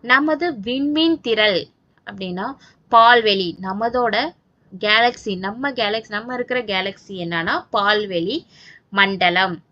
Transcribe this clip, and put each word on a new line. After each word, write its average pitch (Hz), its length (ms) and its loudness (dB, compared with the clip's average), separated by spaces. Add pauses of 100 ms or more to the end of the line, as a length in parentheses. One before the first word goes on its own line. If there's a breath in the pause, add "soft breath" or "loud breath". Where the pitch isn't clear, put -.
(120)
நமது 302 340 2 (180)
விண்மீன் 294 600 0
திரள் 214 340 2 (480)
அப்படின்னா 190 380 -8 (460 soft breath)
பால்வெளி. 226 560 6 (180)
நமதோட 220 500 -2 (580)
கேலக்சி, 214 640 2
நம்ம 226 340 -6
கேலக்சி, 220 440 -4
நம்ம 233 220 -8
இருக்கிற 247 220 -4 (120)
கேலக்சி 190 420 -6 (100)
என்னன்னா 170 300 -2 (220)
பால்வெளி 202 600 0 (640 loud breath)
மண்டலம். 185 580 2 (160)